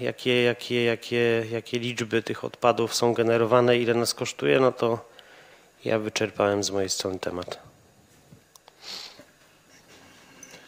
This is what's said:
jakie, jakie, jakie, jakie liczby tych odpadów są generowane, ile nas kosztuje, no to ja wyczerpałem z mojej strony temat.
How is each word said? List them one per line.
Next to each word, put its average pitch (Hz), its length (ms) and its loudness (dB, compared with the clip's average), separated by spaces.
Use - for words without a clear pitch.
jakie, 123 420 0
jakie, 120 420 0
jakie, 117 680 0
jakie 117 280 -6
liczby 117 440 -2
tych - 220 -8
odpadów 117 500 0
są 120 200 2
generowane, 117 640 4
ile 117 160 2
nas 117 200 0
kosztuje, 139 460 0
no 127 120 4
to 117 260 0
ja 113 140 0
wyczerpałem 101 680 0
z 95 60 -4
mojej 98 180 -2
strony 92 300 -4
temat. 87 400 -8